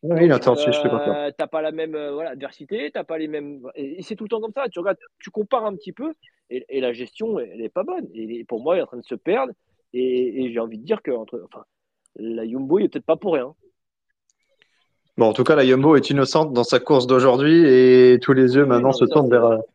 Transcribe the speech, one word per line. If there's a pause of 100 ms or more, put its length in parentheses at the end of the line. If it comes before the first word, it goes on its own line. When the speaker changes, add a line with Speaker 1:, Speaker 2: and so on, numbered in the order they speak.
Speaker 1:
Oui,
Speaker 2:
Donc,
Speaker 1:
attends,
si,
je
suis
content.
Speaker 2:
euh,
t'as
pas
la
même,
euh,
voilà,
adversité,
t'as
pas
les
mêmes,
et,
et
c'est
tout
le
temps
comme
ça.
Tu
regardes, (220)
tu
compares
un
petit
peu, (360)
et,
et
la
gestion,
elle,
elle
est
pas
bonne.
Et,
et
pour
moi,
il
est
en
train
de
se
perdre. (400)
Et,
et
j'ai
envie
de
dire
que
entre...
enfin, (520)
la
Jumbo,
il
est
peut-être
pas
pour
rien. (1600)
Speaker 1:
Bon,
en
tout
cas,
la
Jumbo
est
innocente
dans
sa
course
d'aujourd'hui
et
tous
les
yeux
Speaker 2:
Oui,
Speaker 1:
maintenant
Speaker 2:
non,
Speaker 1:
se
Speaker 2:
mais
ça,
Speaker 1:
tournent
Speaker 2:
c'est
Speaker 1:
vers (140)